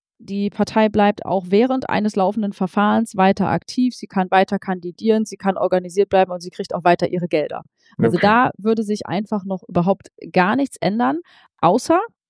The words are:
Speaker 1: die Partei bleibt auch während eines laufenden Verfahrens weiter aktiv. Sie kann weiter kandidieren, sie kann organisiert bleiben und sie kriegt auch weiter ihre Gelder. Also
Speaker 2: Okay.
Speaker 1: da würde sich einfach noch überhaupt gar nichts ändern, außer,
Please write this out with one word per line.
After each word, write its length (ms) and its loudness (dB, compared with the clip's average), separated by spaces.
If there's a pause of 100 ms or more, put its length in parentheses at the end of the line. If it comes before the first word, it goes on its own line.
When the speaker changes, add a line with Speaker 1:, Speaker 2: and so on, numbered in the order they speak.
(180)
Speaker 1:
die 320 -4
Partei 380 0
bleibt 360 2
auch 240 -2
während 400 2
eines 280 0
laufenden 360 0
Verfahrens 640 0
weiter 320 2
aktiv. 460 -2
Sie 140 -16
kann 240 -2
weiter 260 2
kandidieren, 680 -2
sie 100 -14
kann 200 -2
organisiert 520 0
bleiben 240 2
und 100 -10
sie 80 -12
kriegt 240 -10
auch 80 -6
weiter 260 2
ihre 200 -4
Gelder. 340 -4 (340)
Also 200 0
Speaker 2:
Okay. 100 2
Speaker 1:
da 320 4
würde 240 0
sich 240 -4
einfach 380 -4
noch 240 -6
überhaupt 400 0 (240)
gar 240 2
nichts 240 -4
ändern, 400 -2 (400)
außer, 400 2 (300)